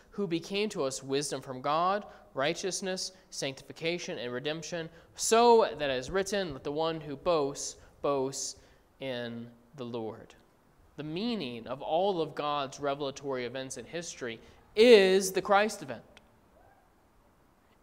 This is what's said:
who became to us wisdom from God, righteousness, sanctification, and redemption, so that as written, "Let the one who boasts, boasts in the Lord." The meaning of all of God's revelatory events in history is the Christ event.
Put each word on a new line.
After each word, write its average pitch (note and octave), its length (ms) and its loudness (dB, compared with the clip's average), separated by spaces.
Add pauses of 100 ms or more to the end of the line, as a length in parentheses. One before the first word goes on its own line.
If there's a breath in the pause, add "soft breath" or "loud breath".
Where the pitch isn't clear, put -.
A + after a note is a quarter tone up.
(100)
who G3+ 160 -4
became G3 440 -2
to F#3 120 -4
us C3+ 200 -4
wisdom C#3 380 -2
from C3 200 -10
God, F3 440 0 (300 loud breath)
righteousness, F3+ 760 -2 (200 soft breath)
sanctification, E3 880 -6
and B2 140 -6
redemption, D#3 560 -6 (280 soft breath)
so A3+ 520 6 (100)
that C#3+ 120 -2
as C3 200 -4
written, F#3+ 420 -2
"Let C3 100 -12
the D3 80 -6
one D#3+ 300 -2
who D3 160 -10
boasts, C#3+ 600 -2 (260 soft breath)
boasts C#3 520 -2 (460 soft breath)
in A#2+ 500 -8 (240)
the B2 100 -10
Lord." A2+ 500 -10 (600)
The D3 60 -10
meaning D#3 640 -6
of C3+ 160 -8
all F3+ 380 0
of D3 160 -4
God's D3 420 -4
revelatory C#3 680 -4
events C3 320 -8
in A2+ 60 -12
history C3 560 -10 (360 soft breath)
is G3 560 10
the F3+ 100 0
Christ G#3 400 2
event. B2 220 -12 (1800)